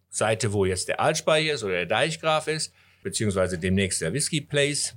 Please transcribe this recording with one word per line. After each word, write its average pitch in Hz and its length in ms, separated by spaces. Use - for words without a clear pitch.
Seite, 110 440
wo 101 120
jetzt 92 240
der - 120
Altspeicher 156 540
ist 117 100
oder 95 100
der 87 120
Deichgraf 156 640
ist, 156 240
beziehungsweise 92 560
demnächst 95 420
der 82 120
Whisky 147 280
Place, 143 560